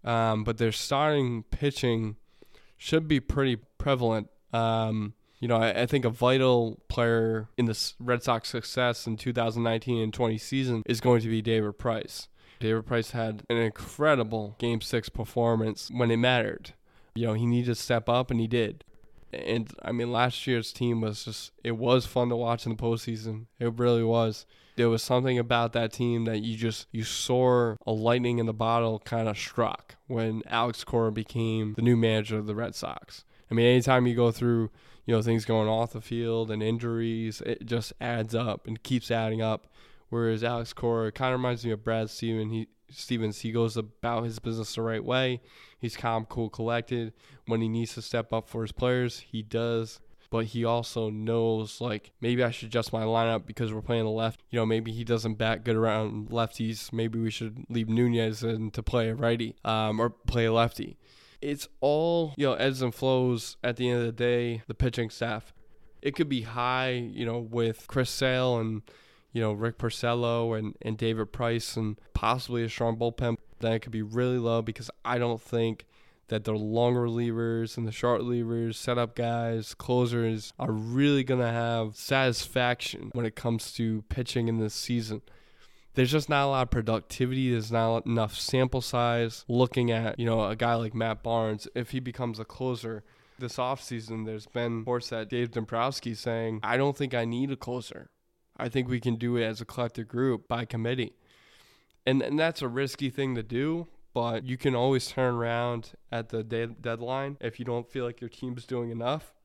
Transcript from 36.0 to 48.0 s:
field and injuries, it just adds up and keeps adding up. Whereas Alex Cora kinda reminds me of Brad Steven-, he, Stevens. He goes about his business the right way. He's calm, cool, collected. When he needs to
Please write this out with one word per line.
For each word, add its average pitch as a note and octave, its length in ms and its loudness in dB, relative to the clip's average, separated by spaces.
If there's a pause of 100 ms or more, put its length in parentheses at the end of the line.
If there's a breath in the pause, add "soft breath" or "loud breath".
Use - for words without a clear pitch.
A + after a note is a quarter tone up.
field A2+ 500 -2
and G#2+ 100 -2
injuries, A2+ 800 -2
it - 240 -6
just A#2 340 -2
adds A#2 360 -2
up A2+ 320 -2
and A2+ 160 -8
keeps - 260 -2
adding A2+ 320 0
up. A2 240 0 (440 soft breath)
Whereas A2+ 340 0
Alex A#2 300 -2
Cora A2+ 380 0
kinda B2+ 200 0
reminds B2 340 0
me A#2 60 0
of G#2+ 120 -4
Brad A2+ 280 0
Steven-, A2 400 -2
he, A2+ 160 -4 (220)
Stevens. A2+ 500 -4
He A2+ 120 -4
goes A2+ 240 2
about A2+ 480 -2
his A2+ 140 -6
business A2+ 380 -4
the A2+ 80 -2
right A2+ 200 -2
way. B2+ 380 0 (380 loud breath)
He's A#2 180 -6
calm, A2+ 280 0
cool, A2+ 240 -4
collected. A#2 640 -4 (340 loud breath)
When A2+ 120 2
he A2+ 80 0
needs A2+ 280 -2
to A2+ 80 -10